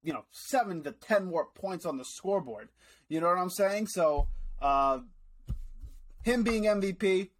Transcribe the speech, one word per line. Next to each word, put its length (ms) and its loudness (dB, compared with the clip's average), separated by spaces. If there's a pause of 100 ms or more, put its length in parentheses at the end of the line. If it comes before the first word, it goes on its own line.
you 120 -4
know, 180 -8
seven 520 -2
to 100 -6
ten 320 0
more 300 -2
points 300 -6
on 120 -4
the 80 -10
scoreboard. 640 -4 (400)
You 100 -2
know 80 2
what 100 4
I'm 120 -2
saying? 380 0
So, 420 2 (320)
uh, 380 4 (1200)
him 200 2
being 240 2
M 120 4
V 140 0
P 460 2